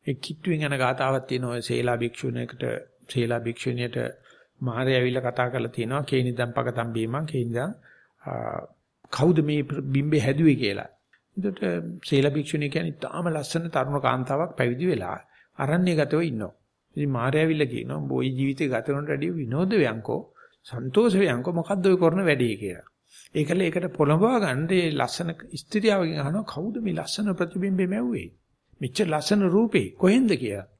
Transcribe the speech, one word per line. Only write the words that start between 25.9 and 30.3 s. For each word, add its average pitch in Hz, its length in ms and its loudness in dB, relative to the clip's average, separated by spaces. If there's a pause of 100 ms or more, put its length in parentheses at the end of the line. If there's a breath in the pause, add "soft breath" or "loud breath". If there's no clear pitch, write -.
අහනවා, 160 260 -2
"කවුද 208 340 -6
මේ 202 160 -2
ලස්සන 208 380 -4
ප්‍රතිබිම්බේ 185 540 0
මැව්වේ? 202 420 -4 (520)
මෙච්චර 156 260 -2
ලස්සන 156 400 2
රූපේ 190 460 4
කොහෙන්ද?" 220 400 4